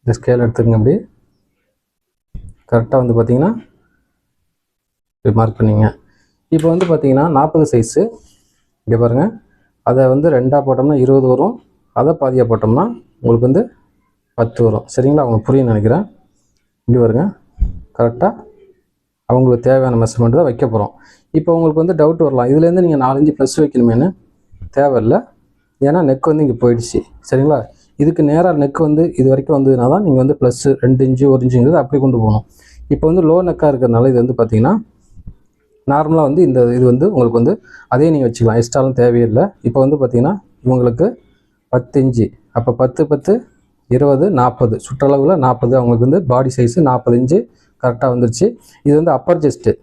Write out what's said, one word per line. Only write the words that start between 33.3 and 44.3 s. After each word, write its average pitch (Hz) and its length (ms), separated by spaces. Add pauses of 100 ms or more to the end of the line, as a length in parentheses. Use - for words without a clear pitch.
நெக்கா 156 240
இருக்கிறதுனால 123 400
இது 120 100
வந்து 127 160
பார்த்தீங்கன்னா 113 340 (1160)
நார்மலா 156 360
வந்து 156 200
இந்த 127 120 (180)
இது 127 120
வந்து 131 240
உங்களுக்கு 120 280
வந்து 151 120 (400)
அதே 147 200
நீங்க 135 160
வச்சுக்கலாம், 113 320
எக்ஸ்ட்ராலாம் 131 420
தேவையில்லை. 120 420 (220)
இப்போ 120 180
வந்து 147 160
பார்த்தீங்கன்னா 123 320 (320)
இவங்களுக்கு 123 400 (680)
பத்து 127 300
இன்ச்சு, 117 240 (300)
அப்போ 117 140 (100)
பத்து, 127 200 (120)
பத்து, 143 200 (560)
இருபது, 139 360 (160)